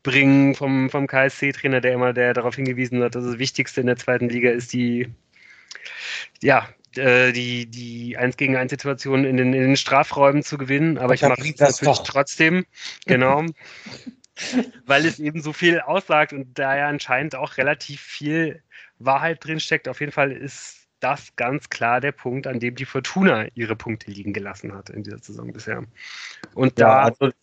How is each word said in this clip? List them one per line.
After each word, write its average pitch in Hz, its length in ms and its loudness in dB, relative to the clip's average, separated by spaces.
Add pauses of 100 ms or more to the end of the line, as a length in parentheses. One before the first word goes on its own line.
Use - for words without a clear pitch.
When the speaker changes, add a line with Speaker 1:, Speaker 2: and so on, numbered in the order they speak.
Speaker 1:
bringen 139 540 6
vom, 135 340 -2
vom 139 180 -2
K-S-C-Trainer, 135 720 0
der 123 140 2
immer, 123 180 0
der 123 220 2
darauf 120 220 -2
hingewiesen 127 480 -2
hat, 120 120 -2
dass 123 80 -6
das 123 140 -4
Wichtigste 131 420 -4
in 123 80 0
der 123 80 2
zweiten 123 320 -2
Liga 120 220 2
ist, 120 240 -2
die, 123 340 -2 (1300)
ja, 127 260 4 (300)
äh, 127 340 6
die, 120 360 -4
die 120 500 -10
eins 127 180 0
gegen 131 220 0
eins 127 140 -4
Situation 135 520 -2
in 131 140 2
den, 127 160 2
in 131 80 2
den 135 160 4
Strafräumen 139 680 4
zu - 140 -8
gewinnen. 139 400 0
Aber 127 120 0
Speaker 2:
Und 127 40 6
Speaker 1:
ich 123 80 2
Speaker 2:
da 143 80 6
Speaker 1:
mache 123 120 2
Speaker 2:
bringt 147 200 -2
Speaker 1:
es 147 60 8
Speaker 2:
das 131 140 0
Speaker 1:
natürlich 139 180 4
Speaker 2:
doch. - 80 -8
Speaker 1:
trotzdem, 160 580 2 (400)
genau, 135 400 4 (680)
Speaker 2:
<laughs> - 720 -6
Speaker 1:
weil 143 200 4
es 160 140 -2
eben 151 220 -6
so 151 120 -8
viel 170 260 2
aussagt 156 540 0
und 135 260 -12
da 135 160 0
ja 143 140 0
anscheinend 143 460 -4
auch 135 200 -8
relativ 143 460 -4
viel 156 600 -4 (380)
Wahrheit 139 440 0
drinsteckt. 156 460 -4
Auf 127 100 -12
jeden 147 140 -6
Fall 139 180 0
ist - 560 -14 (140)
das - 340 -4
ganz 127 340 -4
klar 120 300 0
der 139 140 -4
Punkt, 131 340 -8
an 127 140 -6
dem 123 140 -4
die 131 100 -10
Fortuna 139 680 0
ihre 113 200 -4
Punkte 107 360 -8
liegen 98 200 -8
gelassen 101 420 -10
hat 98 160 -18
in 104 140 -12
dieser 104 140 -14
Saison 117 340 -16
bisher. 113 320 -10 (720)
Und 131 260 0
Speaker 2:
Ja, 135 60 8
Speaker 1:
da 131 160 8
Speaker 2:
also 131 300 2 (120)